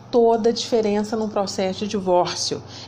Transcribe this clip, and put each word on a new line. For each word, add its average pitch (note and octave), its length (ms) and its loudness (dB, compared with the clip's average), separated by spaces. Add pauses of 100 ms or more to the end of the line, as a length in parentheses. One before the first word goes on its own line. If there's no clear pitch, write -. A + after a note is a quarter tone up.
(120)
toda A#3 380 4
a A#3 40 0
diferença G#3+ 640 0
num A3 140 -2
processo F#3+ 500 -2
de G#3+ 80 -4
divórcio. F3+ 760 0 (260)